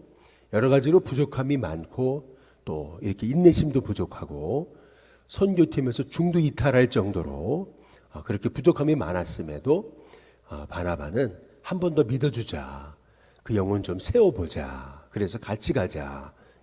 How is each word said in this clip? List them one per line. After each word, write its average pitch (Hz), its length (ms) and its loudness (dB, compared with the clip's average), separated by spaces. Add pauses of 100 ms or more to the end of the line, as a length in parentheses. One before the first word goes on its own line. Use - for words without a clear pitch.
(540)
여러 113 160 4
가지로 139 300 6
부족함이 139 580 0
많고 123 800 -4 (280)
또 78 360 -6
이렇게 107 260 -4
인내심도 143 540 6
부족하고 87 920 -6 (520)
선교팀에서 151 760 2
중도 170 360 0
이탈할 131 520 4
정도로, 95 840 -2 (380)
아, 78 120 -12
그렇게 104 260 -4
부족함이 151 460 2
많았음에도, 147 1000 -2 (520)
아, 73 200 -12
바나바는 87 640 -4 (280)
"한 185 160 -6
번 165 160 -2
더 151 80 4
믿어주자. 82 920 -4 (460)
그 113 140 -4
영혼 98 260 0
좀 92 160 -6
세워보자. 71 1120 0
그래서 101 300 -4
같이 110 340 -4
가자." 71 580 -4 (320)